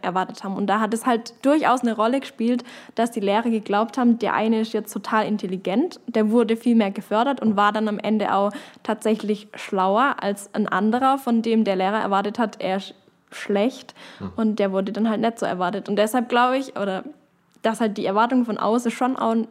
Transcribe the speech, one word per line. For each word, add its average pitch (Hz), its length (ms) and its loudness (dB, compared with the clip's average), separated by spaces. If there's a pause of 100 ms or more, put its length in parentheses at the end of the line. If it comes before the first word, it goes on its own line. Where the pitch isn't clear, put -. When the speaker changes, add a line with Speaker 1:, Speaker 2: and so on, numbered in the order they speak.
Speaker 1:
erwartet 185 420 -4
haben. 196 120 -6
Und 202 100 -2
da 196 140 2
hat 214 120 0
es 226 140 -4
halt 233 360 0
durchaus 269 400 4
eine 226 140 0
Rolle 233 240 0
gespielt, 247 420 -2 (320)
dass 233 160 0
die 226 100 -6
Lehrer 202 280 2
geglaubt 214 480 0
haben, 240 220 4
der 208 160 0
eine 220 260 2
ist 220 120 -4
jetzt 214 200 -4
total 214 340 0
intelligent, 196 720 -2 (100)
der 214 220 2
wurde 226 260 4
viel 233 200 2
mehr 202 140 4
gefördert 233 500 -2
und 214 160 2
war 208 160 4
dann 220 160 0
am 208 100 -2
Ende 208 360 0
auch 202 180 2 (300)
tatsächlich 214 720 -2
schlauer 202 680 0
als 202 320 -4
ein 214 160 -2
anderer, 247 500 2
von 233 240 0
dem 226 220 2
der 196 120 0
Lehrer 196 240 0
erwartet 202 380 0
hat, 220 220 -2
er 190 180 -2
ist - 160 -10 (380)
schlecht. - 640 -2 (240)
Speaker 2:
Mhm. 95 180 -8
Speaker 1:
Und 220 220 0
der 196 140 0
wurde 190 200 -2
dann 220 160 0
halt 214 120 0
nicht 226 180 0
so - 80 -2
erwartet. 180 420 -4
Und 202 80 -2
deshalb 226 320 0
glaube 247 300 2
ich, 269 180 -8
oder 190 280 -4 (580)
dass 220 180 0
halt 214 180 0
die - 80 -2
Erwartungen 240 400 2
von 214 100 -4
außen 233 340 0
schon 247 260 -2
auch 226 160 0
einen 226 180 0